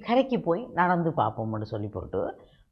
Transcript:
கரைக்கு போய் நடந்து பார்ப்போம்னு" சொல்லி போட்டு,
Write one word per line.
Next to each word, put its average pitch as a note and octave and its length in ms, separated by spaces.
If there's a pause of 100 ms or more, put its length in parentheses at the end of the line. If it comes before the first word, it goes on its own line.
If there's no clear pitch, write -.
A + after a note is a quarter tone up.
கரைக்கு B3 340
போய் F3 340
நடந்து E3+ 440
பார்ப்போம்னு" A2 440
சொல்லி G#2+ 260
போட்டு, - 540 (300)